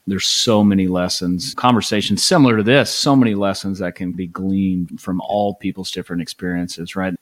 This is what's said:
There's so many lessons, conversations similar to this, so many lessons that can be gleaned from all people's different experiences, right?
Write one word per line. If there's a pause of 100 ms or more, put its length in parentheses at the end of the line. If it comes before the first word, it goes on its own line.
There's
so
many
lessons,
conversations
similar
to
this,
so
many
lessons
that
can
be
gleaned
from
all
people's
different
experiences,
right?